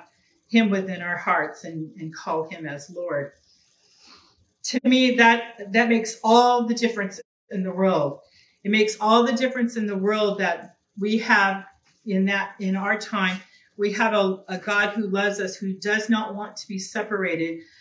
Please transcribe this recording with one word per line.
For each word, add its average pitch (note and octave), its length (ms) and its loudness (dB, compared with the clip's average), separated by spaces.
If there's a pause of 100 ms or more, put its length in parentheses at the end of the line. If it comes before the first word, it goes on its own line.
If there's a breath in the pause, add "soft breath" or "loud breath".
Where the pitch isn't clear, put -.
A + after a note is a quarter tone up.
(480)
him A3 220 4
within F#3+ 320 -4
our F3 140 -6
hearts D#3+ 480 -2
and, D#3+ 340 -10
and D#3+ 160 -12
call D#3+ 340 -4
him E3 180 -14
as C#3+ 240 -12
Lord. E3 420 -6 (1300 soft breath)
To - 200 -4
me, B3+ 280 6
that, A#3 600 2
that A#3 160 4
makes A3+ 340 0
all A#3+ 440 6
the A#3 80 0
difference A3 480 -4 (280)
in F#3+ 120 -4
the F#3 100 -4
world. F3+ 480 0 (440 soft breath)
It G3+ 60 -2
makes G#3+ 300 2
all A3+ 240 6
the C4 80 0
difference B3 460 -2
in G#3+ 80 -2
the G3+ 100 -4
world G3+ 440 0
that E3+ 360 -4 (220)
we G#3+ 200 0
have G3 460 2 (400)
in F#3+ 220 0
that, G3 340 -2
in F#3+ 160 -2
our G3+ 220 -2
time, F#3+ 420 -2 (380 soft breath)
we G3+ 140 0
have A3+ 200 0
a, F#3+ 360 2
a F#3+ 100 -6
God G#3 320 0
who G#3 160 -2
loves G3+ 340 0
us, F#3 160 -6
who G3 160 -6
does G#3+ 380 -2
not G3+ 240 0
want G#3 220 -12
to - 120 -14
be F#3+ 100 -8
separated F3+ 800 -4 (200 loud breath)